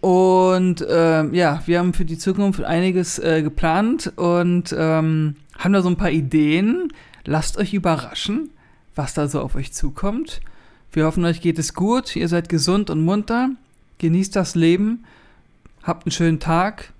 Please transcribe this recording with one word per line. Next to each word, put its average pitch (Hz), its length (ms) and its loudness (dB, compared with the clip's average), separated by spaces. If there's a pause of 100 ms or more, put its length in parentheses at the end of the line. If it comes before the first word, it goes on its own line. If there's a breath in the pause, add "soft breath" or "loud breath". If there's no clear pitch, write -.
Und, 185 880 4
ähm, 160 460 2
ja, 170 320 2
wir 175 140 2
haben 180 120 0
für - 120 2
die 160 140 -4
Zukunft 190 440 0
einiges, 175 560 -2
äh, 160 240 0
geplant 170 720 0
und, 175 600 0
ähm, 160 600 0 (220)
haben 190 140 0
da 196 100 4
so 180 60 2
ein 175 80 2
paar 190 140 0
Ideen. 160 840 0 (320 loud breath)
Lasst 156 340 -2
euch 202 160 -2
überraschen, 196 760 -4 (440 soft breath)
was 139 200 -6
da 147 120 -2
so 139 140 -4
auf 135 160 -2
euch 135 160 -6
zukommt. 208 680 -4 (520 soft breath)
Wir 156 140 2
hoffen, 170 180 0
euch 170 160 0
geht 165 180 0
es 147 160 -6
gut, 233 400 0
ihr 165 140 -2
seid 170 200 -2
gesund 175 420 0
und 156 140 0
munter, 214 440 0 (500)
genießt 180 380 0
das 190 180 -2
Leben, 185 500 2 (760 soft breath)
habt - 240 -6
einen 165 60 -2
schönen 165 280 2
Tag 175 600 -2